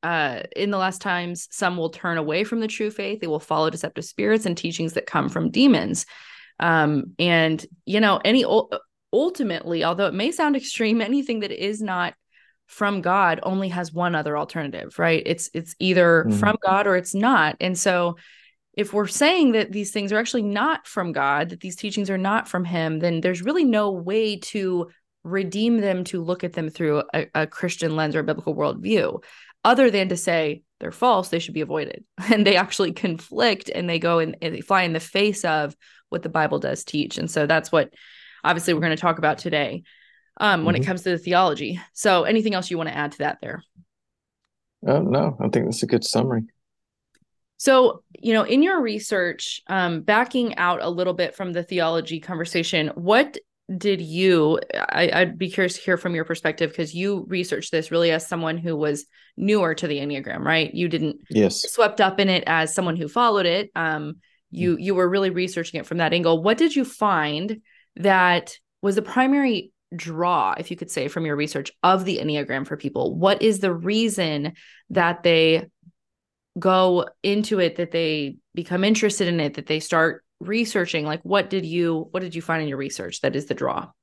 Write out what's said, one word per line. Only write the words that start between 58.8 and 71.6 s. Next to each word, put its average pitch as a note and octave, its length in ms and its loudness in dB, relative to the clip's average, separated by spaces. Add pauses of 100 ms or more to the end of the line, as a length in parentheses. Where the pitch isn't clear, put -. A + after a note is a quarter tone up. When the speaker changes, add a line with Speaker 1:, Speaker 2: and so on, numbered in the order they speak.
Speaker 1:
newer F#3+ 360 2
to E3 120 -6
the D3 120 -2
Enneagram, C#3 420 -6
right? D#3 340 0
You F3 140 -2
didn't D#3 320 -4 (100)
Speaker 2:
Yes. G#2 320 2
Speaker 1:
get - 80 -6
swept G#3+ 320 2
up F#3+ 180 2
in G3 80 4
it F#3 180 0
as D#3+ 280 0
someone E3+ 220 -2
who D#3+ 120 -6
followed G#3+ 380 2
it. F#3+ 280 0
Um, D#3 420 -4 (340)
you, F3 260 0
Speaker 2:
Mm. - 60 -8
Speaker 1:
you F#3+ 120 -2
were F3+ 140 4
really F#3+ 220 2
researching E3+ 500 -4
it - 60 -12
from E3 120 -4
that D#3+ 140 2
angle. E3 300 4
What A3 160 2
did D#4 180 2
you C4 80 2
find F3+ 800 -2 (340)
that F3+ 640 2 (240)
was G3 140 0
the G#3 60 0
primary C4 720 0 (240)
draw, E3 640 0
if E3+ 120 -10
you E3+ 60 -8
could - 140 -12
say, C#3 180 -4
from E3 160 -4
your D3 120 -2
research D3 360 -4 (100)